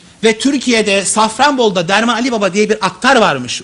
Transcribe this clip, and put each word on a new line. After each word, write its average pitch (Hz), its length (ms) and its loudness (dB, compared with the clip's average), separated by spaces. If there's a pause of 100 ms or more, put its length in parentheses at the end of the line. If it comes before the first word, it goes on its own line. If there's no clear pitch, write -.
(240)
ve 220 160 2
Türkiye'de 220 680 0
Safranbolu'da 220 840 0
Derman 220 260 0
Ali 240 180 -2
Baba 202 220 -2
diye 208 160 2
bir 208 160 -2
aktar 240 300 0
varmış. 147 480 0